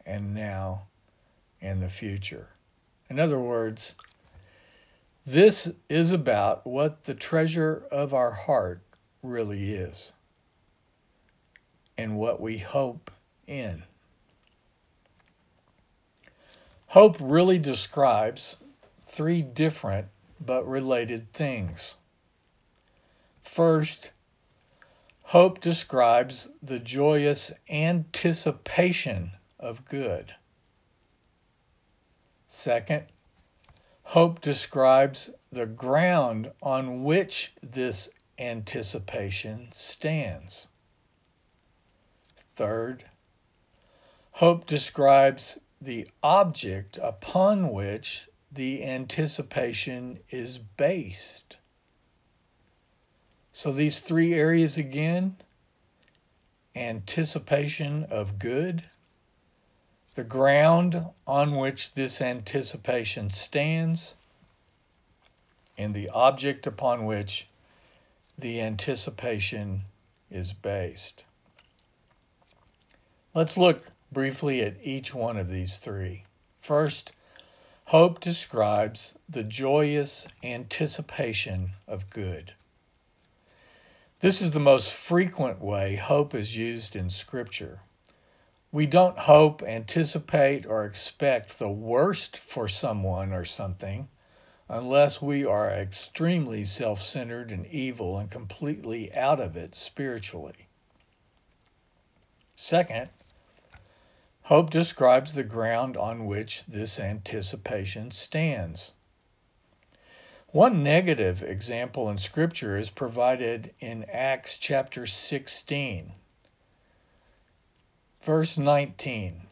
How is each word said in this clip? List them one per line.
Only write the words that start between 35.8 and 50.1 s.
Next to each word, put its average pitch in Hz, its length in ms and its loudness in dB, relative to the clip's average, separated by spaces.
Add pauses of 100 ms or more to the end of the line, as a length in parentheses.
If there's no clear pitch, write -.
on 131 440 -2
which - 480 0 (100)
this 127 460 -6 (280)
anticipation 110 1300 -8
stands. 117 960 -8 (1900)
Third, 113 500 -4 (1300)
hope 170 360 4
describes 139 920 4 (240)
the 123 260 -10 (140)
object 147 800 2
upon 185 680 0
which 101 560 -6 (240)
the 135 320 -6
anticipation 131 1400 -6 (100)